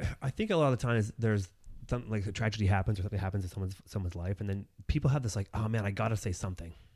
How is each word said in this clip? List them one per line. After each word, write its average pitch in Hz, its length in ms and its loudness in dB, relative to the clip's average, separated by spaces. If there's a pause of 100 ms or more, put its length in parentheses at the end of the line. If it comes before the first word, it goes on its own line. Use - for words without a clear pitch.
<sighs> - 220 -2
I 135 80 0
think 214 200 -2
a 190 60 4
lot 143 160 6
of 117 60 0
times 117 400 2
there's 107 280 2 (400)
something, 123 220 -4
like, 107 160 -2
a 110 60 -4
tragedy 107 340 0
happens 98 340 4
or 95 40 -2
something 98 160 -2
happens 95 240 -2
in 92 80 -4
someone's, 95 240 -4 (100)
someone's 92 300 -4
life, 90 260 -4
and 101 80 -4
then 98 160 -4 (220)
people 143 240 2
have 143 100 2
this, 113 140 -2
like, 101 180 -2
"Oh 113 140 -2
man, 110 180 0
I 101 60 0
gotta 110 260 0
say 101 140 -2
something." 90 420 -6 (220)